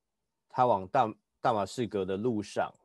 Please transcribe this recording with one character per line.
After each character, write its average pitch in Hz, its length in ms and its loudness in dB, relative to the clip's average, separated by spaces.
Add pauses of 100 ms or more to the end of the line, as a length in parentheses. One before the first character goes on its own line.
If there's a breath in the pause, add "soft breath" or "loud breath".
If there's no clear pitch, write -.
(500)
他 127 160 2
往 101 240 2
大-， 127 180 2 (320)
大 131 140 2
马 101 120 2
士 117 220 -6
革 95 160 -2
的 95 140 -4
路 107 260 -2
上， 98 260 -4 (160)